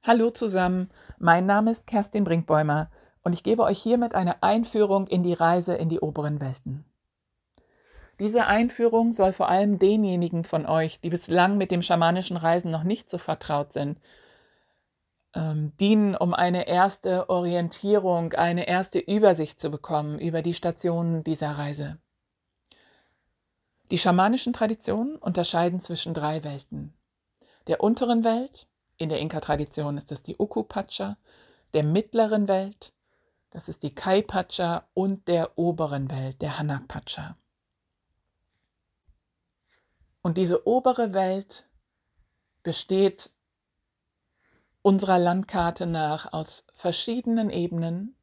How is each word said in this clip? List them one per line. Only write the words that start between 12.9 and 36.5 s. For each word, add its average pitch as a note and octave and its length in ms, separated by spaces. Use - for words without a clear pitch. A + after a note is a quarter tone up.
so F3+ 80
vertraut D3 540
sind, C#3+ 260
ähm, D#3 440
dienen, G3+ 380
um F3 160
eine F3+ 340
erste F#3 640
Orientierung, F3 1040
eine F3 340
erste F3+ 320
Übersicht G3 600
zu D3 100
bekommen D3+ 480
über E3 220
die E3+ 120
Stationen E3+ 680
dieser D#3 280
Reise. D3 460
Die F3+ 80
schamanischen G3 540
Traditionen A3+ 640
unterscheiden F3 640
zwischen E3+ 340
drei D3+ 300
Welten. D3 500
Der - 140
unteren A#3 440
Welt, A#3 420
in D#3+ 120
der D#3 100
Inka-Tradition D3 800
ist - 140
das C#3+ 120
die - 140
Uku-Pacha, G#3 800
der D3+ 100
mittleren G#3+ 640
Welt, G3 460
das - 180
ist - 160
die C#3+ 100
Kai-Pacha, F#3 1000
und G3 340
der E3+ 300
oberen D#3 520
Welt, C3 320
der D3 180